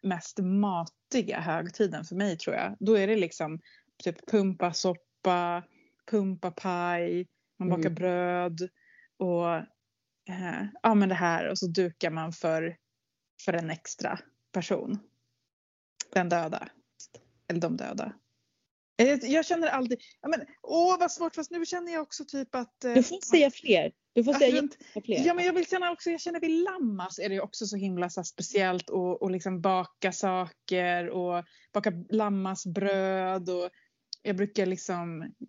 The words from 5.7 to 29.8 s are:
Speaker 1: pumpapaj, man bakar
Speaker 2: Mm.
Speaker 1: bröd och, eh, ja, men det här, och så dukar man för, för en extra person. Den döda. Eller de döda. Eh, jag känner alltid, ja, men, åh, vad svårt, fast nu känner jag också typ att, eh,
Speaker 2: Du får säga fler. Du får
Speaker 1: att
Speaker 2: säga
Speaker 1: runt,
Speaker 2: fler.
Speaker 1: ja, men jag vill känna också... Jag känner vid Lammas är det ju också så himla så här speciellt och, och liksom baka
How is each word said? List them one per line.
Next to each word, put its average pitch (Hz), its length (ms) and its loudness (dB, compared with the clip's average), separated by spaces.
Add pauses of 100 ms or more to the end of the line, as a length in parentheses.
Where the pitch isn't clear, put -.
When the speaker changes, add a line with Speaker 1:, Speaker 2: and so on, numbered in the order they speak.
Speaker 1:
pumpapaj, 175 1160 -2 (320)
man 180 100 -2
bakar 175 120 2 (100)
Speaker 2:
Mm. 165 40 -4
Speaker 1:
bröd 175 760 0 (500)
och, 170 360 0 (800)
eh, 180 300 -6 (180)
ja, 226 120 6
men 202 140 8
det 185 60 2
här, 170 340 0
och 196 100 -4
så 190 80 -2
dukar 175 440 0
man 160 220 -6
för, 165 440 -2 (680)
för 185 80 0
en 165 180 -4
extra - 480 -8 (340)
person. 190 460 -4 (1120)
Den 180 160 2
döda. 170 400 -2 (840)
Eller 170 100 0
de 165 160 0
döda. - 360 -6 (880)
Eh, 269 160 6 (140)
jag 320 140 4
känner 330 220 0
alltid, 247 300 -2 (240)
ja, - 60 -6
men, 311 120 0 (220)
åh, 349 360 4
vad 339 140 2
svårt, 330 220 -4
fast 311 160 -6
nu 339 160 -4
känner 349 260 -6
jag 311 100 -4
också 294 220 -10
typ 269 300 -6
att, 247 300 -6
eh, 247 100 0
Speaker 2:
Du 254 80 10
får 359 180 -2
säga 285 300 6
fler. 175 420 2 (200)
Du 240 120 4
får 269 80 4
Speaker 1:
att 277 60 2
Speaker 2:
säga 254 220 6
Speaker 1:
runt, 285 180 -4 (260)
Speaker 2:
fler. 247 220 2
Speaker 1:
ja, 349 80 4
men 349 100 0
jag 359 80 2
vill 349 140 0
känna 359 260 0
också... 339 180 -4
Jag 330 100 -4
känner 339 200 -6
vid 330 100 0
Lammas 285 680 -2
är 202 100 -4
det 196 60 -2
ju 196 60 0
också - 260 -6
så 202 100 -6
himla 180 340 0
så 185 100 -6
här 170 40 -8
speciellt 185 680 0
och, 180 320 0
och 190 80 0
liksom 185 300 -2
baka 185 520 0